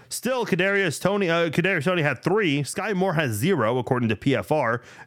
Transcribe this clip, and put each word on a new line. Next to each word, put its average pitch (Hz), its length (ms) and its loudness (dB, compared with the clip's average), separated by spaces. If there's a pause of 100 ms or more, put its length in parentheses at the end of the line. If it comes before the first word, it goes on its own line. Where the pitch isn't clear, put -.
Still, 247 380 -4
Kadarius 196 520 0
Toney, 196 300 0
uh, 170 220 2
Kadarius 170 340 0
Toney 180 180 2
had 143 200 0
three. 165 400 2
Sky 196 320 -6
Moore 180 200 0
has 147 180 0
zero, 123 440 2
according 123 320 0
to 107 80 0
P 135 180 0
F 104 160 -4
R. 123 300 0 (260)